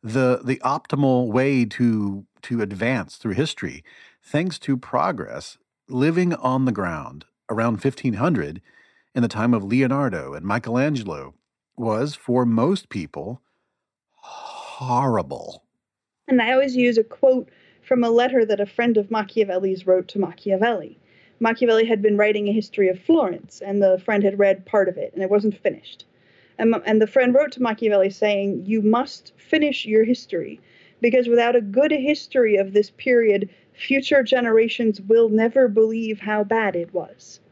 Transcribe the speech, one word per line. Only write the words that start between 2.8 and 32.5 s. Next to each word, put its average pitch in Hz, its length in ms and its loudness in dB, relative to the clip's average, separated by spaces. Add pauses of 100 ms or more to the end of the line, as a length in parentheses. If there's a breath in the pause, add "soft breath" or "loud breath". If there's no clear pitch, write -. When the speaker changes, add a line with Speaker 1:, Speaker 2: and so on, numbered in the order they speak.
Speaker 1:
through 104 200 -6
history, 127 460 -6 (400 soft breath)
thanks 160 380 -4
to 135 160 -2
progress, 127 800 -6 (300)
living 165 460 0
on 131 320 -2
the 123 80 0
ground 82 500 -8 (260)
around 113 280 -2
fifteen 131 380 -4
hundred 92 460 -4 (540 soft breath)
in 127 60 0
the 117 80 0
time 117 240 -2
of 104 100 0
Leonardo 117 720 -2
and 78 120 -14
Michelangelo 113 880 -4 (460)
was, 117 360 -4
for 127 280 0
most 120 460 0
people, 87 500 -10 (760)
horrible. - 1500 -6 (640)
Speaker 2:
And 254 140 4
I 226 100 0
always 262 240 0
use 247 220 2
a 220 60 4
quote - 480 0 (320 soft breath)
from 247 200 0
a 233 60 2
letter 240 380 2
that 208 120 0
a 202 60 0
friend 233 320 0
of 202 140 -2
Machiavelli's 196 760 -2
wrote 185 220 2
to - 100 -8
Machiavelli. 190 800 -2 (420 soft breath)
Machiavelli 226 460 2
had 226 160 0
been 208 160 2
writing 208 300 2
a 202 40 0
history 208 380 0
of 185 100 -4
Florence, 269 640 -2
and 202 160 -4
the 185 240 4
friend 208 200 0
had 202 160 0
read 190 260 2
part 190 240 2
of 180 80 -8
it, - 160 -8
and 170 80 -6
it 190 80 -4
wasn't 208 320 0
finished. - 440 -8 (520 soft breath)
And, 226 260 0
and 220 160 2
the 214 60 4
friend 247 300 2
wrote 285 160 2
to 254 100 -8
Machiavelli 214 480 0
saying, 196 560 -2
"You 220 160 -2
must 220 560 -2
finish 302 480 -2
your 220 180 4
history, 220 560 -4 (400 soft breath)
because 240 280 2
without 233 280 2
a 240 60 4
good 240 300 2
history 269 640 0